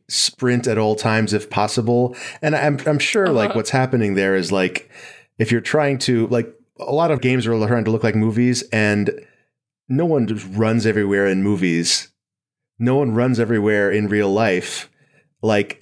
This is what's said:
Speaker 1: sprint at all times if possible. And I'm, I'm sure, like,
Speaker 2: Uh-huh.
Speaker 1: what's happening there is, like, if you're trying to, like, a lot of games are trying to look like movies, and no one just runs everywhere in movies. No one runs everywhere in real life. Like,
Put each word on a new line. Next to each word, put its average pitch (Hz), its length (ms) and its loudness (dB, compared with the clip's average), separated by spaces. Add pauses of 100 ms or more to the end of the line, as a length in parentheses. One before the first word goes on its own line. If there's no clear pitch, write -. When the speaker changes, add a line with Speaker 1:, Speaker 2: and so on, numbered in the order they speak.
Speaker 1:
sprint 123 580 -2
at 110 120 0
all 107 160 2
times 110 380 0
if 104 180 -2
possible. 120 640 0 (240)
And 156 140 -2
I'm, 143 320 0
I'm 151 140 0
sure, 196 300 0
like, 110 200 2
Speaker 2:
Uh-huh. - 80 -2
Speaker 1:
what's 107 120 -4
happening 131 440 0
there 95 220 2
is, 87 160 -2
like, 92 360 -2 (500)
if 113 120 0
you're 120 100 2
trying 143 400 0
to, 113 280 0
like, 117 260 -2 (240)
a - 140 -8
lot 160 180 2
of 139 100 0
games 127 260 0
are 110 200 0
trying 117 180 0
to 110 60 0
look 110 140 0
like 110 100 0
movies, 113 480 0 (100)
and 104 380 0 (760)
no 143 180 0
one 139 220 0
just 101 240 -6
runs 110 340 0
everywhere 101 400 2
in 95 160 2
movies. 90 640 0 (720)
No 123 180 0
one 139 180 0
runs 120 260 2
everywhere 104 500 2
in 104 180 0
real 101 240 2
life. 101 560 -2 (540)
Like, 104 380 0